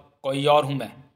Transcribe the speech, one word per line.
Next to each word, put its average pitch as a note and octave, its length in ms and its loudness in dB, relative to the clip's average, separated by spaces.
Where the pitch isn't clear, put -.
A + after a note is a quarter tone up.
कोई C#3 240 -4
और D3 180 4
हूँ C#3 100 -4
मैं। A#2 180 -8